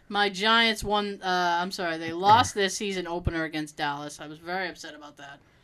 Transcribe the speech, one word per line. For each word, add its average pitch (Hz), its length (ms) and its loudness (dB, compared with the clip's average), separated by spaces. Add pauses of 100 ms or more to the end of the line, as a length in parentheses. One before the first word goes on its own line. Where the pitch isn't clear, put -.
my 202 200 2
Giants 220 540 2
won, 202 400 -2
uh, 180 380 2
I'm 185 100 -4
sorry, 165 280 -4
they 165 140 -6
lost 202 440 6
their 196 140 2
season 190 360 -4
opener 170 380 -2
against 151 320 -6
Dallas. 147 420 -4
I 151 80 -12
was 156 120 -14
very 180 300 -4
upset 156 280 -14
about 147 220 -20
that. 143 200 -18 (260)